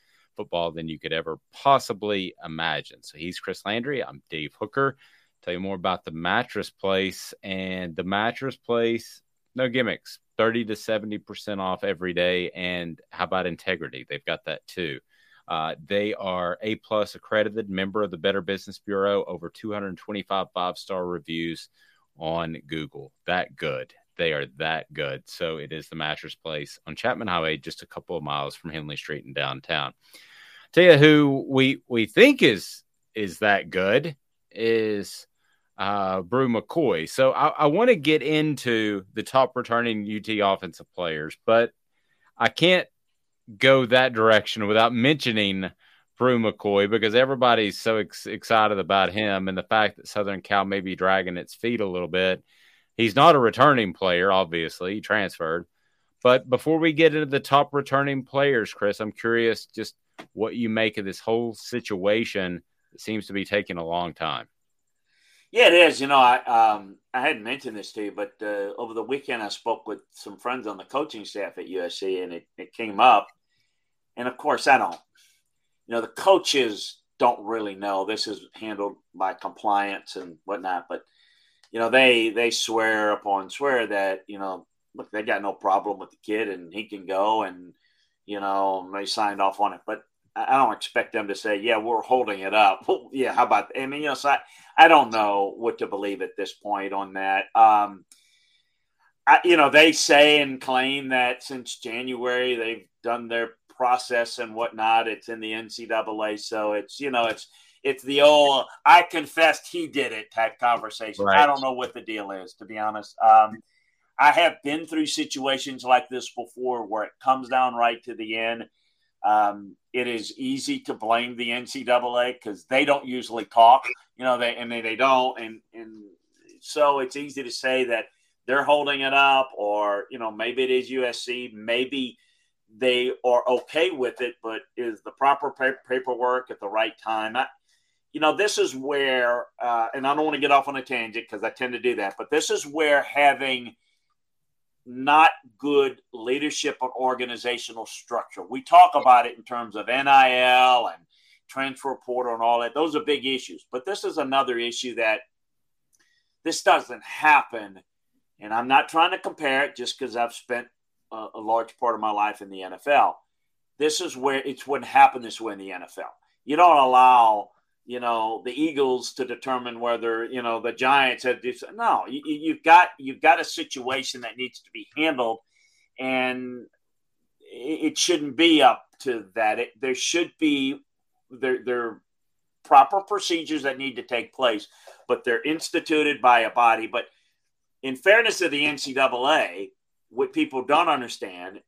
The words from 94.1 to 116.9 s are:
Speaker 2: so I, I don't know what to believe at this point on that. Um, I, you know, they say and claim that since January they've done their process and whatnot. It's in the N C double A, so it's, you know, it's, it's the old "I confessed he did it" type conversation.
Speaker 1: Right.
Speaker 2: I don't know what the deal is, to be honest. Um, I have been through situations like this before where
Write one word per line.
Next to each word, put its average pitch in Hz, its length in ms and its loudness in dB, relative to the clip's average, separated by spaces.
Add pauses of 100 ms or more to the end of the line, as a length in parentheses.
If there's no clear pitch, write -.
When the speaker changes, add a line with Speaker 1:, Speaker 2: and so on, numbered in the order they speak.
Speaker 2:
so 143 140 -2
I, 139 100 2 (380)
I 165 120 12
don't 139 220 6
know 101 440 0
what 113 220 -4
to 110 100 -6
believe 98 340 -6
at - 140 -10
this 95 160 -6
point 98 400 -8
on 98 220 -8
that. 95 320 -2 (100)
Um, 104 480 4 (1200)
I, 147 200 8
you 175 100 6
know, 143 140 6
they 151 240 8
say 147 480 6
and 131 180 -6
claim 131 500 -2
that 123 340 0
since 127 340 -12
January 123 760 -4
they've 113 320 -6 (140)
done 117 280 -6
their 117 220 -4 (260)
process 123 600 -2
and 110 160 -8
whatnot. 113 520 0
It's 110 220 -8
in 113 100 -10
the 110 140 -8
N 113 160 -10
C 117 160 -14
double 110 380 -4
A, 107 140 -4
so 107 360 -4
it's, 104 260 -8
you 139 120 -6
know, 117 160 0
it's, - 200 -8 (360)
it's 135 200 -2
the 139 180 0
old 143 440 6 (200)
"I 170 180 10
confessed 160 640 0
he 170 200 -8
did 123 240 -4
it" 110 200 -12
type 113 280 -2
conversation. 110 640 -2
Speaker 1:
Right. 98 140 6
Speaker 2:
I 147 60 8
don't 139 160 0
know 131 120 -2
what 127 200 -8
the 117 80 -14
deal 104 300 -10
is, 95 240 -14
to 104 100 -20
be 107 140 -14
honest. 107 440 -8
Um, 110 360 8 (600)
I 143 120 8
have 160 320 2
been 156 240 -6
through 156 200 -2
situations 135 760 -6
like 127 260 2
this 123 240 -8
before 123 520 -6
where 107 180 -4